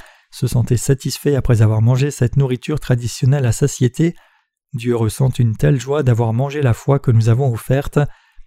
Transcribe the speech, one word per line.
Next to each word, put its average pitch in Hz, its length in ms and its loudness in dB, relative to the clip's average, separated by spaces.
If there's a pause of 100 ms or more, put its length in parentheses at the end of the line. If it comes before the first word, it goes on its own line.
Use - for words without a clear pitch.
(320)
se - 160 -6
sentaient 120 300 0
satisfaits 139 600 -2
après 123 240 2
avoir 110 220 2
mangé 127 260 2
cette - 260 -2
nourriture 135 440 -2
traditionnelle 127 680 -2
à 117 60 2
satiété, 143 640 0 (580)
Dieu 120 220 -4
ressent 117 340 0
une 113 260 0
telle 147 240 2
joie 139 220 -4
d'avoir 117 320 2
mangé 139 300 -2
la 117 100 4
foi 139 240 0
que - 140 0
nous 113 180 4
avons 123 240 2
offerte. 127 460 -2 (480)